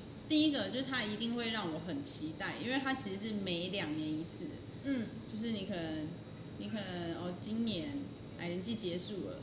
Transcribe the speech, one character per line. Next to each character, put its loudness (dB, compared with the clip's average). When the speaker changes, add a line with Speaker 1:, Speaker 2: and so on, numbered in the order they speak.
Speaker 1:
第 10
一 8
个， 4
就 0
是 2
它 2
一 0
定 2
会 2
让 2
我 -2
很 -2
期 -2
待， -2
因 0
为 4
它 2
其 -2
实 -2
是 0
每 2
两 0
年 0
一 0
次。 -6
Speaker 2:
嗯。 2
Speaker 1:
就 -6
是 0
你 0
可 0
能， 0
你 -4
可 -2
能， -2
哦， -2
今 2
年 2
矮 -2
灵 0
祭 0
结 0
束 -2
了， -6